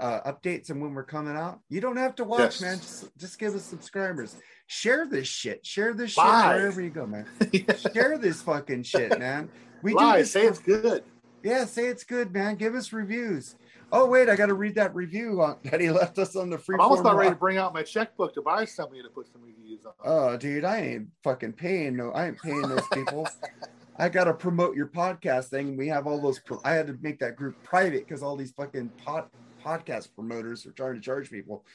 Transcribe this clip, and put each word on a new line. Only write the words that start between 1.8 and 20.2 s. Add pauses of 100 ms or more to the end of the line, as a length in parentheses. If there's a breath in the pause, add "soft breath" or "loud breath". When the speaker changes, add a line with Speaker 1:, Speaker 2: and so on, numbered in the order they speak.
Speaker 1:
don't
have
to
watch,
Speaker 2:
Yes.
Speaker 1:
man.
Just,
just
give
us
subscribers. (300 soft breath)
Share
this
shit.
Share
this
shit
Speaker 2:
Bye.
Speaker 1:
wherever
you
go,
man. (120)
Speaker 2:
<laughs>
Yeah. (180)
Speaker 1:
Share
this
fucking
shit,
man. (320 loud breath)
We
do
Speaker 2:
Lie,
Speaker 1:
this
Speaker 2:
say
Speaker 1:
for
Speaker 2:
it's
good. (400)
Speaker 1:
Yeah,
say
it's
good,
man.
Give
us
reviews. (360 soft breath)
Oh,
wait,
I
gotta
read
that
review
on,
<laughs>
that
he
left
us
on
the
free
Speaker 2:
I'm
almost
about
ready
to
Speaker 1:
form.
Speaker 2:
bring
out
my
checkbook
to
buy
something
to
put
some
reviews
on. (100)
Speaker 1:
Oh,